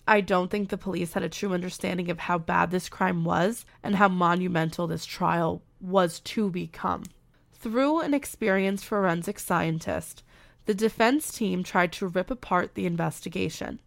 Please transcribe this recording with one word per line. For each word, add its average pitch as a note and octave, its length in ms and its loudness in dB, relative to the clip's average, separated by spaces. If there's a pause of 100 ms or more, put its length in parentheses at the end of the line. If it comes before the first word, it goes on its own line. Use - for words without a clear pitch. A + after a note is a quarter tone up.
I G#3 140 6
don't F3+ 280 2
think G3+ 200 -2
the G3 80 -4
police F#3 360 -4
had F#3+ 100 -2
a E3 60 -2
true F#3+ 240 -4
understanding F3+ 560 -4
of F3 100 -4
how F3 200 0
bad E3+ 320 2
this F3+ 180 -2
crime F3 340 0
was F3 420 0 (180)
and G3+ 120 0
how G3 120 6
monumental F3 800 2
this E3 180 -4
trial E3+ 560 0 (180)
was F#3 420 2
to G#3 280 -2
become. F3 540 -4 (500)
Through C#4 480 2
an C#4+ 120 0
experienced G3 720 0
forensic F3+ 540 0
scientist, E3 840 -2 (420)
the G#3+ 100 2
defense A3+ 560 2
team F#3 320 -2
tried F3+ 300 2
to G3 140 -4
rip F3+ 220 -2
apart - 460 -2
the F#3+ 100 -2
investigation. E3+ 1000 -4